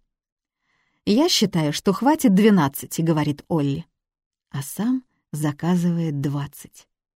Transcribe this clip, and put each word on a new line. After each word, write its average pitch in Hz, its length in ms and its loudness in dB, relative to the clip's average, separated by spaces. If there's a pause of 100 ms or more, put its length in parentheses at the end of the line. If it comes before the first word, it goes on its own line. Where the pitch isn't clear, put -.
(1040)
"Я 254 240 2
считаю, 170 440 0
что - 200 -2
хватит 254 420 2
двенадцати", — 196 680 2
говорит 151 460 0
Олли. 147 380 -2 (640)
А 135 120 -8
сам 247 420 -4 (280)
заказывает 160 880 -2
двадцать. 143 680 -8 (280)